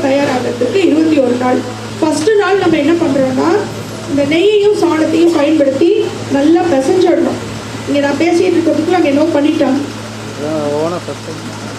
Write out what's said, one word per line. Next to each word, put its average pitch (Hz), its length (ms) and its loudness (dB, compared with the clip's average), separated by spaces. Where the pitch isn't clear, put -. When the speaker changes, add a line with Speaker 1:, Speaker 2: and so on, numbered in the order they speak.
Speaker 1:
தயாராகிறதுக்கு 254 840 0
இருபத்தி 311 380 2
ஒரு 247 180 0
நாள். 254 160 0
ஃபர்ஸ்ட் 311 320 0
நாள் 381 220 2
நம்ம 320 180 2
என்ன 302 100 2
பண்றோம்னா, 269 460 0
இந்த 285 120 0
நெய்யையும் 415 480 2
சாணத்தையும் 320 560 2
பயன்படுத்தி 285 520 2
நல்லா 330 360 4
பிசைஞ்சிடணும். 320 680 2
இங்க 277 180 0
நான் 285 180 -2
பேசிட்டு 349 320 2
இருக்கிறதுக்குள்ள 339 440 0
அங்க 285 120 2
என்னவோ 311 240 2
பண்ணிட்டாங்க. 285 440 2
Speaker 2:
அதான் 151 320 -4
ஓனா 165 260 -4
பிசைஞ்சு. 139 420 -12